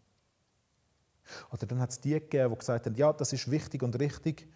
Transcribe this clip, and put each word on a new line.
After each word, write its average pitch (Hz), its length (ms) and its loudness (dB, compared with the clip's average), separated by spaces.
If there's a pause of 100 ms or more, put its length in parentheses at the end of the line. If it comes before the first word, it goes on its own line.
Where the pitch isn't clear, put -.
(1500)
Oder 117 140 -6
dann 123 140 -2
hat 127 100 0
es - 100 -10
die 139 100 -2
gegeben, 147 420 2
die 113 60 -4
gesagt 117 280 -2
haben, 117 80 -2
ja, 147 180 6
das 147 200 0
ist 123 180 -4
wichtig 147 320 -2
und 120 160 0
richtig, 147 580 -2